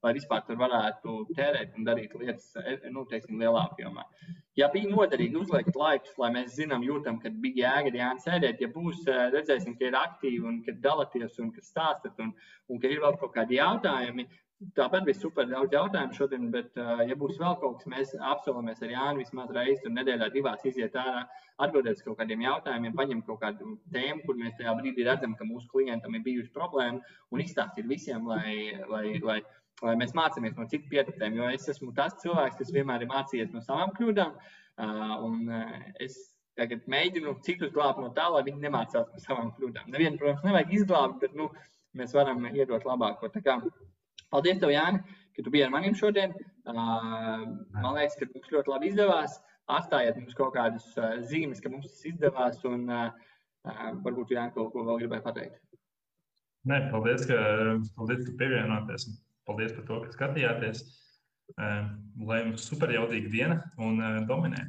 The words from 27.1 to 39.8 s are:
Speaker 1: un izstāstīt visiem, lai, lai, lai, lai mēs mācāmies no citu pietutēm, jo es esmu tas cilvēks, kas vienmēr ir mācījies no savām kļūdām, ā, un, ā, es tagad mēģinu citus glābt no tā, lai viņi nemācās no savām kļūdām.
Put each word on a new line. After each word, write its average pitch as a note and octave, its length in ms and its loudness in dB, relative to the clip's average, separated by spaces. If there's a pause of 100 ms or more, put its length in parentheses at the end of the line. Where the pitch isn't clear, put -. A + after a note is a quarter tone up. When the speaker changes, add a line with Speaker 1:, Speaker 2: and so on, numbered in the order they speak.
Speaker 1:
un B2 120 -2
izstāstīt - 440 -4
visiem, A#2 400 -4
lai, G#2+ 280 -2 (360)
lai, G#2+ 140 -4 (180)
lai, A2 140 2 (480)
lai A#2 160 4
mēs B2 160 -2
mācāmies C3 400 0
no A#2 140 -8
citu D3 200 -4
pietutēm, A2+ 480 2
jo B2 160 0
es C3+ 160 -6
esmu B2+ 240 -8
tas C#3+ 280 0
cilvēks, D#3+ 360 0
kas C3 160 -6
vienmēr C3 300 0
ir B2 80 -6
mācījies C3+ 420 -2
no A#2 80 -10
savām F3 320 0
kļūdām, G3+ 380 2 (500)
ā, G#2+ 60 -2 (340)
un, A2+ 220 -2 (100)
ā, A2+ 60 -2 (420)
es C3 140 -10 (420)
tagad A#2 320 -2
mēģinu D3+ 540 0
citus F3 260 -2
glābt C#3 320 2
no A#2+ 80 -6
tā, D#3+ 220 2
lai C#3 100 6
viņi C#3+ 220 -4
nemācās C3 420 0
no - 160 -18
savām A#2 320 -4
kļūdām. B2 400 -6